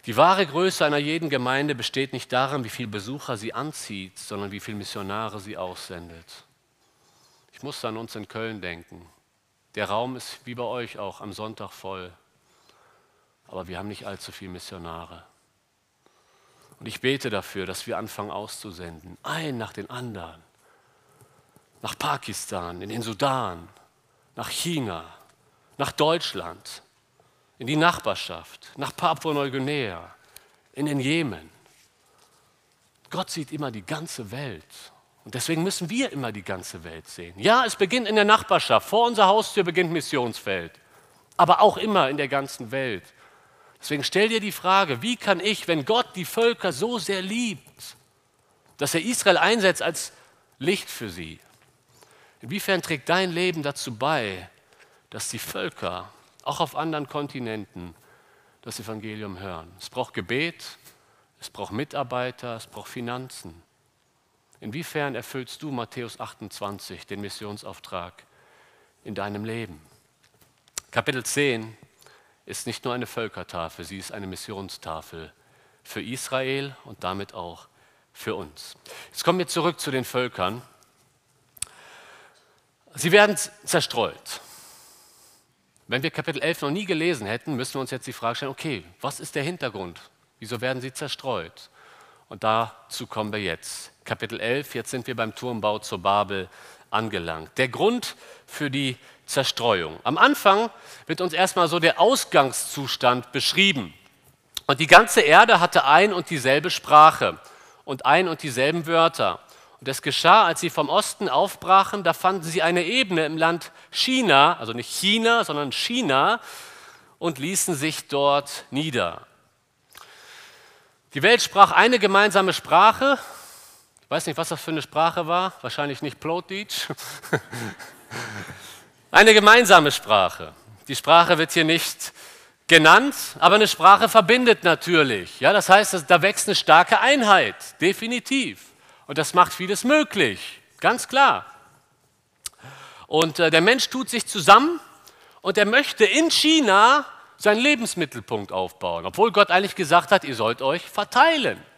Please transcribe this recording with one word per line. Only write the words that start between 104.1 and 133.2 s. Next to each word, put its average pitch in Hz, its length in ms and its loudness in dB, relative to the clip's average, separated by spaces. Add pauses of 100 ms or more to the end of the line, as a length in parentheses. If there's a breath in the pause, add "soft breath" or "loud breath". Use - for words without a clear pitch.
"Und 139 120 0
die 160 80 0
ganze 202 340 8
Erde 202 380 8
hatte 170 260 2
ein 170 280 6
und 175 180 -6
dieselbe 147 400 0
Sprache 147 720 6 (440 loud breath)
und 135 220 -6
ein 170 220 4
und 160 160 -8
dieselben 147 420 -2
Wörter. 165 540 0 (400 soft breath)
Und 123 80 -10
es 135 120 -6
geschah, 180 460 6
als 165 140 -2
sie 170 100 -4
vom 147 180 -2
Osten 190 400 -2
aufbrachen, 190 760 2
da 165 80 2
fanden 185 320 -2
sie 165 180 -4
eine 175 220 0
Ebene 185 420 0
im 160 100 -6
Land 165 360 0 (180 loud breath)
China", 175 720 4
also 117 120 -8
nicht 120 180 -8
China, 226 520 2
sondern 147 300 -4
China, 202 680 0 (800 loud breath)
"und 160 200 -4
ließen 180 360 -4
sich 147 320 -4
dort 143 640 0
nieder." 123 560 -4 (1900 loud breath)
Die 139 80 -6
Welt 220 200 6
sprach 190 300 6
eine 233 260 6
gemeinsame 196 540 4
Sprache. 220 640 4 (840 loud breath)
Ich - 80 -14
weiß 156 160 -4
nicht, 156 100 -6
was 165 140 -6
das 156 120 -8
für - 80 -8
eine 156 120 -4
Sprache 160 440 0
war. 175 260 0 (100)
Wahrscheinlich 139 380 -6
nicht 147 200 -10
Plautdeutsch. 180 720 -8
<laughs> - 40 -8 (2250 loud breath)
Eine 214 200 10
gemeinsame 202 600 10
Sprache. 90 600 2 (360)
Die 139 80 -6
Sprache 170 420 6
wird 160 140 0
hier 165 120 4
nicht - 480 0 (540 loud breath)
genannt, 170 480 8 (240)